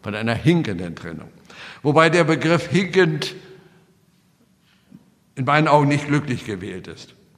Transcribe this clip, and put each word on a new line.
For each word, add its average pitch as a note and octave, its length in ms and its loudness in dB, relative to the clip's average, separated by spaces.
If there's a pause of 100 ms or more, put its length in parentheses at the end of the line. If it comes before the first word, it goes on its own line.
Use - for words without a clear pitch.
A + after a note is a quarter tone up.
Von G#2 140 -10
einer A2+ 180 -4
hinkenden G#2 600 0
Trennung. D#2+ 340 -14 (540)
Wobei D#3 260 4
der E3+ 140 4
Begriff D#3 440 0
hinkend E3+ 680 0 (2000)
in C3+ 100 -6
meinen D3+ 220 4
Augen D3 200 4
nicht C#3+ 200 0
glücklich C#3+ 380 -4
gewählt F#2+ 420 -10
ist. - 260 -20 (240)